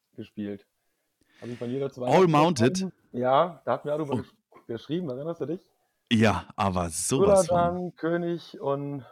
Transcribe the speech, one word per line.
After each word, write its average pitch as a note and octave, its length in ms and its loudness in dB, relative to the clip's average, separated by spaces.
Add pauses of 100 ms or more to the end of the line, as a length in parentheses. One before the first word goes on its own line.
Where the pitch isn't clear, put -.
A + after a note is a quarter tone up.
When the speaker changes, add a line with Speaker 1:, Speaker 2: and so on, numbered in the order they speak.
(160)
Speaker 1:
gespielt. G2+ 500 -10 (760)
Hab A#2 80 -12
ich A#2+ 100 -10
von A#2+ 100 -8
Julia C3+ 220 -4
zwei B2 160 -8
Speaker 2:
All F3 200 6
Mounted? D3 480 4
Speaker 1:
bekommen. F#3 180 -6 (180)
Ja, C#3 540 2
da A#2+ 80 0
hat C#3+ 120 -6
mir D3 80 -4
auch D3+ 60 -2
drüber C#3 160 -4
Speaker 2:
Oh. - 20 0
Speaker 1:
gesch-, - 500 -14
geschrieben, D3 420 -6
erinnerst D#3 320 -8
du D#3 40 -6
dich? E3 160 -8 (500)
Speaker 2:
Ja, G#2+ 440 2
aber F2+ 340 -2
sowas F#3+ 580 2
von. F3 100 0
Speaker 1:
Duladan, F3 380 -2
König E3+ 640 -4
und C#3+ 520 -6